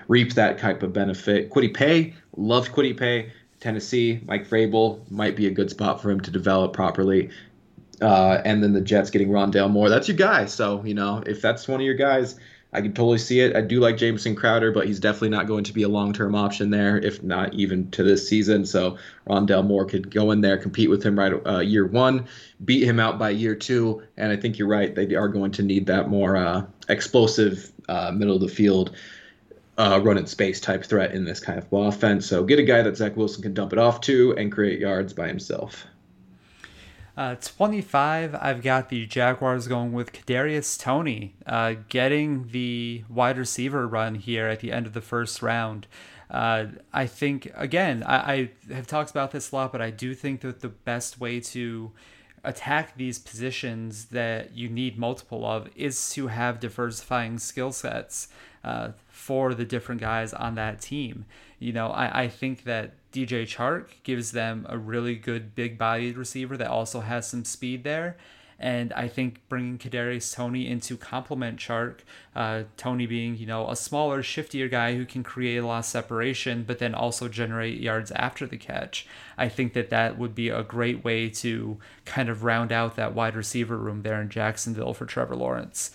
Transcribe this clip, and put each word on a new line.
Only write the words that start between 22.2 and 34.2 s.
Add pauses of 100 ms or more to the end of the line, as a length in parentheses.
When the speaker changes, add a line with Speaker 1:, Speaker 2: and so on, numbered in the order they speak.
Speaker 1:
beat
him
out
by
year
two. (140)
And
I
think
you're
right.
They
are
going
to
need
that
more,
uh, (240)
explosive, (200)
uh,
middle
of
the
field, (840)
uh,
run
in
space
type
threat
in
this
kind
of
offense.
So
get
a
guy
that
Zach
Wilson
can
dump
it
off
to